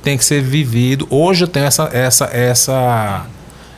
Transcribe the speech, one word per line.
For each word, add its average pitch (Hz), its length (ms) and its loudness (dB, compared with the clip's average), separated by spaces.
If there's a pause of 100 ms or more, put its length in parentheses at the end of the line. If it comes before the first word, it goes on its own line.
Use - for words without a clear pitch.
tem 143 140 0
que 120 80 -2
ser 143 180 2
vivido. 131 680 0
Hoje 170 360 2
eu - 20 2
tenho 143 180 0
essa, 147 280 0
essa, 127 320 0
essa, 120 1000 0 (520)